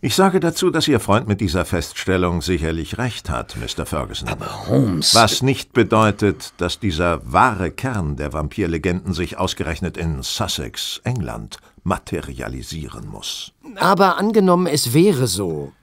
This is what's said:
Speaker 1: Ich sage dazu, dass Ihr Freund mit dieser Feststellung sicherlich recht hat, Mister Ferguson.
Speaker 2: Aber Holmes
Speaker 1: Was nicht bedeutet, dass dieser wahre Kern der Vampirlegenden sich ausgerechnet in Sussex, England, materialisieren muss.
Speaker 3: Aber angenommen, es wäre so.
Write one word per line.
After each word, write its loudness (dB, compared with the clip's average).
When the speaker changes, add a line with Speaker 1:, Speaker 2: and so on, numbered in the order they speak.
Speaker 1:
Ich 0
sage 4
dazu, 2
dass 2
Ihr 4
Freund 2
mit 0
dieser 2
Feststellung 0
sicherlich -2
recht -6
hat, -6
Mister -6
Ferguson. -6
Speaker 2:
Aber -8
Holmes 2
Speaker 1:
Was 6
nicht 0
bedeutet, 2
dass -2
dieser 0
wahre 2
Kern -4
der -6
Vampirlegenden -2
sich -4
ausgerechnet -4
in -2
Sussex, -6
England, -6
materialisieren -6
muss. -12
Speaker 3:
Aber 4
angenommen, 4
es 0
wäre 6
so. -4